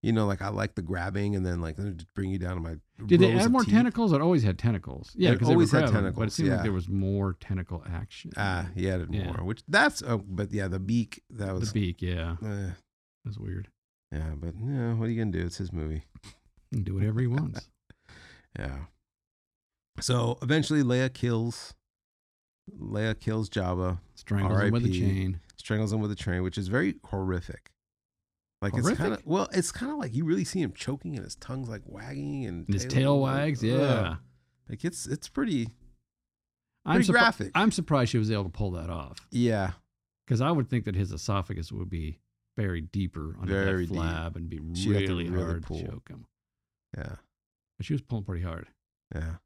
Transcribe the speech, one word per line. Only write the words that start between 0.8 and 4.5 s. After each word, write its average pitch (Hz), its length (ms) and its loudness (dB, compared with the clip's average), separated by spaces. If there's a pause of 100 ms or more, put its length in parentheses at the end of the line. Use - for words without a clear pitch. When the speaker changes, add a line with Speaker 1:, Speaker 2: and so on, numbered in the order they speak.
Speaker 1:
grabbing 95 540 -2
and 92 100 0
then, 87 160 0
like, 80 160 -4
let 101 100 -4
me 98 60 -4
just 85 220 -14
bring 95 160 -2
you 95 80 -2
down 90 160 -4
to 85 60 -4
my 80 160 -6 (280)
Speaker 2:
Did 165 140 8
they 139 140 8
Speaker 1:
rows - 80 6
Speaker 2:
add 214 60 6
Speaker 1:
of 233 40 6
Speaker 2:
more 254 120 4
Speaker 1:
teeth. 202 100 4
Speaker 2:
tentacles? 226 400 6
It 143 80 4
always 165 220 4
had 92 140 2